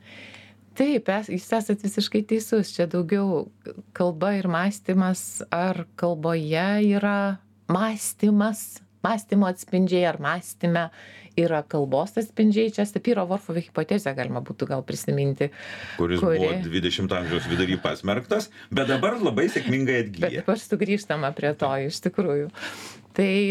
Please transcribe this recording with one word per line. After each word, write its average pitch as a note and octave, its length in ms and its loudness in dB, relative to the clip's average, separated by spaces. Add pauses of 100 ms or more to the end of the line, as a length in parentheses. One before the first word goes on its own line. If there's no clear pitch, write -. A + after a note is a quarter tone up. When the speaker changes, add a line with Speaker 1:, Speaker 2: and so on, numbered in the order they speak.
(680)
Speaker 1:
Taip, C4 400 0
es-, G#3 200 -2
jūs F#3 180 -4
esat G#3+ 360 0
visiškai G#3 400 0
teisus. A3 480 0
Čia F3 160 0
daugiau F3+ 640 0 (400)
kalba F3+ 440 0
ir F#3+ 140 -2
mąstymas, F#3 1000 0
ar F3 440 0
kalboje E3 760 0 (200)
yra G3+ 320 4 (520)
mąstymas, G#3 1080 0 (180)
mąstymo G3+ 500 2
atspindžiai, F3+ 580 2
ar D#3+ 120 0
mąstyme E3+ 680 -2 (440)
yra E3 300 2
kalbos C#3+ 540 0
atspindžiai. A3 560 2
Čia G#3 140 -2
Sapiro-Vorfo F#3+ 720 -2
hipotezę E3 580 -2
galima B2+ 280 -4
būtų - 260 -6
gal C3+ 160 -2
prisiminti, C#3+ 640 0 (440)
Speaker 2:
Kuris F2 280 2
Speaker 1:
kuri F#2+ 200 4
Speaker 2:
buvo - 180 2
dvidešimto F2+ 580 0
amžiaus E2+ 320 -2
vidury F2+ 300 0
pasmerktas, G#2+ 720 -2 (160)
bet C3+ 220 0
dabar C3+ 280 0
labai C#3+ 320 2
sėkmingai C3 520 0
atgyja. G2+ 240 -4
Speaker 1:
Bet - 160 -2
dabar A3 200 -2
sugrįžtama G3 720 -2
prie D3 220 -2
to, C#3+ 260 -2
iš C#3 200 -6
tikrųjų. D#3+ 500 -2 (600)
Tai F#3+ 220 0 (200)